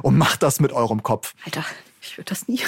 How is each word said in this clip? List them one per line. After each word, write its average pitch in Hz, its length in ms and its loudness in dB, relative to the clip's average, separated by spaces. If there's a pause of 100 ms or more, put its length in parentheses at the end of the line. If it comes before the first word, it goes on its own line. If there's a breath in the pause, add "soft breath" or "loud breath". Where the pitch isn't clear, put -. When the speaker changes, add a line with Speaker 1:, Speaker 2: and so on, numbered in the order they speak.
Speaker 1:
und 139 160 4
macht - 240 2
das 143 180 2
mit 143 140 4
eurem 113 300 0
Kopf. - 300 -2 (120)
Speaker 2:
Alter, 160 180 -6 (380)
ich - 160 -16
würd - 140 -14
das - 160 -6
nie 247 200 -2